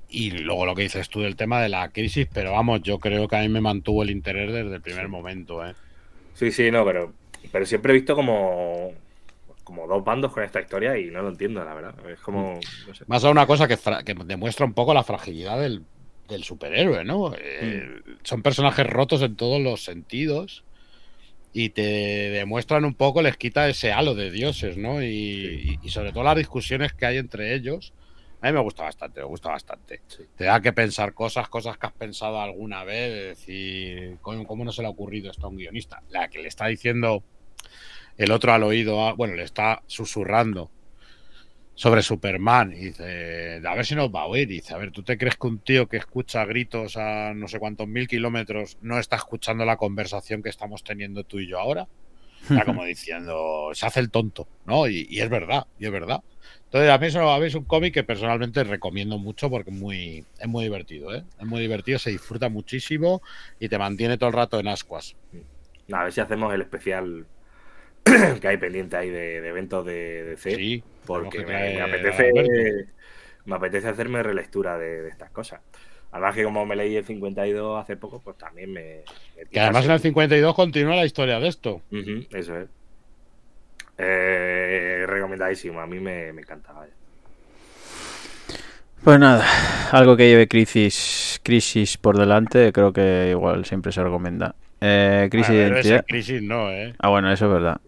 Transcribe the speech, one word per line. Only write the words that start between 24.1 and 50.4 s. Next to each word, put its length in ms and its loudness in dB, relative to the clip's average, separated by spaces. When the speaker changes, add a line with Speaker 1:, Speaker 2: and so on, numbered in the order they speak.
Speaker 1:
de 160 -4
dioses, 460 -6
¿no? 260 -4
Y, 40 -4
Speaker 2:
Sí. 760 -6
Speaker 1:
y, 40 -14
y 20 -8
sobre 220 -6
todo 120 -4
las 140 4
discusiones 560 -4
que 120 -4
hay 120 -2
entre 380 -6
ellos. 360 -8
A 60 -2
mí 60 2
me 60 2
gusta 240 -4
bastante, 380 -12
me 40 -10
gusta 240 -10
bastante. 580 -12
Speaker 2:
Sí. 160 -20
Speaker 1:
Te 100 -8
da 160 4
que 120 2
pensar 400 -2
cosas, 340 -6
cosas 300 -8
que 100 -6
has 60 -16
pensado 460 -8
alguna 440 -10
vez, 280 -6
de 180 -10
decir, 920 -12
"¿Cómo, 240 -12
cómo 200 -10
no 60 -8
se 100 -10
le 60 -6
ha 40 -8
ocurrido 400 -12
esto 160 -12
a 20 -14
un 80 -14
guionista?". 520 -16
La 180 -6
que 120 -18
le 80 -14
está 200 -6
diciendo 560 -2
el 140 2
otro 220 4
al 100 6
oído, 440 0
a, 60 -2
bueno, 220 -4
le 80 -8
está 440 -2
susurrando 840 -2
sobre 300 6
Superman 680 2
y 120 -14
dice, 800 -10
"A 80 -4
ver 120 -4
si 100 -4
nos 180 -2
va 80 -6
a 60 -6
oír". 240 -2
Y 40 -8
dice, 200 -12
"A 20 -10
ver, 140 -12
¿tú 100 -16
te 160 -4
crees 200 -2
que 100 -6
un 120 -6
tío 280 2
que 100 -6
escucha 480 -4
gritos 520 -6
a 360 -6
no 140 -10
sé 100 -10
cuántos 300 -6
mil 200 -4
kilómetros 760 -4
no 180 -4
está 160 -4
escuchando 500 -4
la 120 2
conversación 640 -6